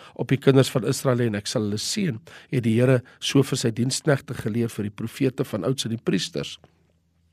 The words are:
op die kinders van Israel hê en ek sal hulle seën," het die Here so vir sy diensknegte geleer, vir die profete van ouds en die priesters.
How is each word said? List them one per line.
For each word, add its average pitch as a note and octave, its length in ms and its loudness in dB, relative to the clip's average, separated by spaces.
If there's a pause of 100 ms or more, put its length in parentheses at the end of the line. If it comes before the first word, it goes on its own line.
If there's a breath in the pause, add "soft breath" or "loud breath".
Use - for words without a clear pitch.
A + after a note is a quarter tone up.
(200 loud breath)
op B2+ 100 -4
die C3+ 80 4
kinders C3+ 360 6
van A#2+ 140 -2
Israel C3 360 0
hê A#2 80 0
en G2+ 80 -4
ek - 100 -6
sal G#2+ 160 -2
hulle G#2 160 -4
seën," A2 380 -4 (320 loud breath)
het A#2+ 120 0
die A#2 160 2
Here B2 220 4 (180 soft breath)
so - 240 2
vir C3+ 140 -2
sy A#2 140 0
diensknegte C3+ 640 -2
geleer, A2+ 360 -2
vir G#2 200 -6
die - 120 -14
profete C3 420 -2
van G#2 200 -6
ouds C3 220 -2
en A2+ 100 -4
die A#2 100 -14
priesters. - 540 -4 (720)